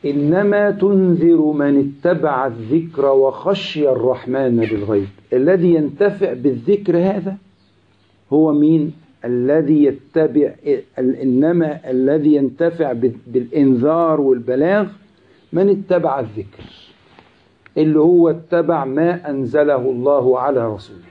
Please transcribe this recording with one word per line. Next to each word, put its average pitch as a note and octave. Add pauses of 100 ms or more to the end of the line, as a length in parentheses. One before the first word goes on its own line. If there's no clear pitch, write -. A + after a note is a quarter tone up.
"إنما F#3+
تنذر F3+
من C#3+ (120)
اتبع D3+
الذكر C3+
وخشي C#3
الرحمن B2+
بالغيب". G#2 (240)
الذي E3+
ينتفع E3
بالذكر C3+
هذا F#3+ (960)
هو D#3
مين؟ D3+ (320)
الذي C#3+
يتبع C#3+ (440)
ال-، B2+
إنما D3
الذي C#3+
ينتفع D3
بال-، A#2 (100)
بالإنذار C#3
والبلاغ C3+ (640)
من F#3
اتبع E3+
الذكر، G#2+ (1120)
اللي D#3
هو E3+
اتبع E3
ما D#3+
أنزله C3+
الله B2+
على B2+
رسوله. G2 (100)